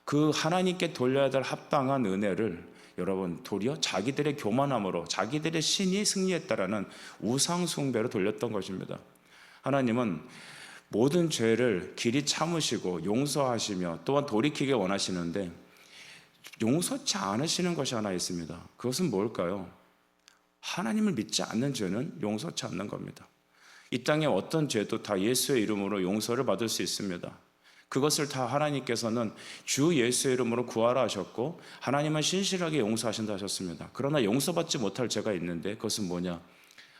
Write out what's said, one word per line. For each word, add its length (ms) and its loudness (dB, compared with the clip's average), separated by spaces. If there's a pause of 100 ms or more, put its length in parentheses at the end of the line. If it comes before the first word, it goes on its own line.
그 260 4
하나님께 640 2
돌려야 360 4
될 140 2
합당한 640 2
은혜를, 600 0 (300)
여러분, 460 -2
도리어 380 -2
자기들의 560 0
교만함으로 680 0
자기들의 540 -2
신이 440 2
승리했다라는 800 0 (340)
우상 460 2
숭배로 420 0
돌렸던 440 0
것입니다. 480 -6 (600)
하나님은 600 0 (640)
모든 400 4
죄를 680 2
길이 280 2
참으시고 800 -2
용서하시며 1000 0
또한 220 2
돌이키게 460 2
원하시는데 800 0 (1120)
용서치 560 0
않으시는 560 0
것이 220 -2
하나 160 0
있습니다. 640 -4
그것은 340 0
뭘까요? 580 0 (920)
하나님을 520 0
믿지 320 0
않는 300 0
죄는 480 -2
용서치 440 -4
않는 220 -6
겁니다. 400 -10 (640)
이 100 0
땅의 240 4
어떤 420 2
죄도 320 0
다 200 0
예수의 420 4
이름으로 400 0
용서를 420 0
받을 240 0
수 140 -2
있습니다. 560 -6 (500)
그것을 400 2
다 180 -2
하나님께서는 880 0 (320)
주 320 2
예수의 380 4
이름으로 320 0
구하라 360 4
하셨고 580 -2 (200)
하나님은 420 2
신실하게 580 0
용서하신다 540 0
하셨습니다. 580 -6
그러나 320 2
용서받지 540 2
못할 300 0
죄가 260 0
있는데 420 -4
그것은 320 -4
뭐냐? 320 -2 (600)